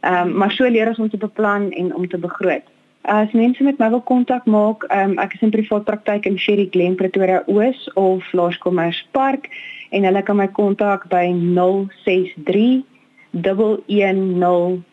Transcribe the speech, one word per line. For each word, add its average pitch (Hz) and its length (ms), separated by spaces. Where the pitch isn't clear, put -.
Ehm, 180 360
maar 202 140
so 254 180
leer 226 200
ons 226 100
om 220 120
te 214 60
beplan 202 540
en 180 240
om 180 140
te 175 100
begroot. 170 440
As 214 300
mense 240 300
met 277 160
my 220 120
wil 240 100
kontak 247 460
maak, 214 360
ehm, 196 360
ek 185 160
is - 60
in 220 100
privaat 214 340
praktyk 208 420
in 196 120
Sherry 202 320
Glen, 180 240
Pretoria 185 520
Oos 214 480
of 190 380
Laerskoolkomers 175 800
Park 269 380
en 196 140
hulle 190 180
kan 202 140
my 196 120
kontak 202 600
by 180 180
nul 180 600
ses 185 280
drie 240 400
dubbel 190 560
een 190 520
nul 180 440